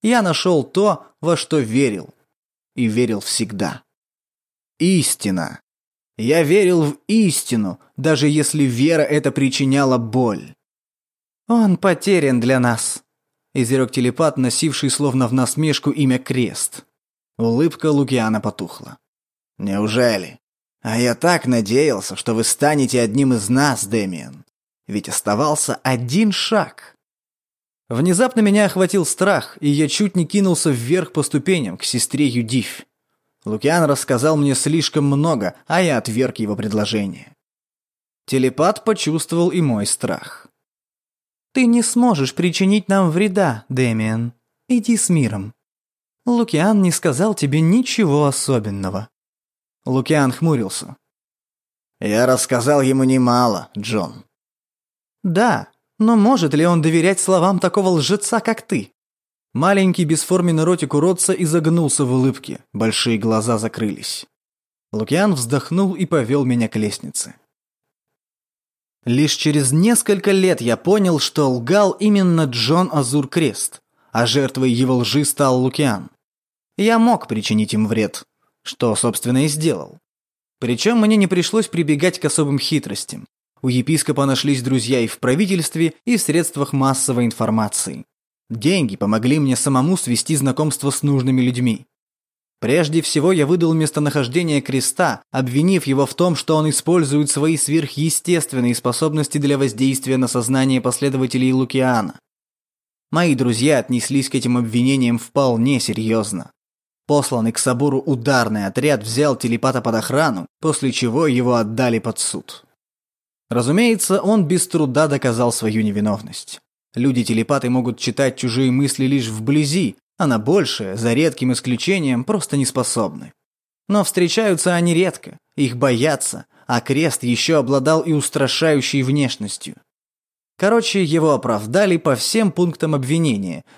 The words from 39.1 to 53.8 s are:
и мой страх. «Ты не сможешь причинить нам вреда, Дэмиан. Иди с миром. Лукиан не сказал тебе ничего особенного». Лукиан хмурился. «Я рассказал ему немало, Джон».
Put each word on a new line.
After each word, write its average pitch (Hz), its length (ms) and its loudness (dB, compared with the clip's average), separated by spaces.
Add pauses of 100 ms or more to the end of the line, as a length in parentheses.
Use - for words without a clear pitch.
и 165 100 -2
мой 117 240 0
страх. - 640 -8 (1080)
«Ты 254 120 2
не 233 160 4
сможешь 226 520 0
причинить 190 540 0
нам 190 240 2
вреда, 180 560 0
Дэмиан. 117 640 -2 (360)
Иди 240 280 2
с - 120 0
миром. 110 460 -2 (720)
Лукиан 220 560 2
не 180 80 2
сказал 175 460 0
тебе 147 240 0
ничего 165 640 2
особенного». 104 840 -4 (760)
Лукиан 131 480 0
хмурился. 131 640 -2 (1040)
«Я 107 260 0
рассказал 127 560 2
ему 131 220 2
немало, 123 760 2
Джон». 101 460 -6 (1000)